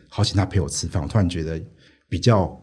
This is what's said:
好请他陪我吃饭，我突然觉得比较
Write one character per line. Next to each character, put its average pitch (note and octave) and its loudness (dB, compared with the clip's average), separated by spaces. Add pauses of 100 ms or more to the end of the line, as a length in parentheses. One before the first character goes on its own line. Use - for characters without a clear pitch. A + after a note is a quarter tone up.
好 - -2
请 G2+ 0
他 G2 2
陪 F2+ 0
我 C#2+ -2
吃 - -6
饭， D#2+ -2
我 D2 -6
突 A2 0
然 F#2+ 4
觉 E2+ -4
得 D#2+ -6 (460)
比 F#2 -4
较 G2 2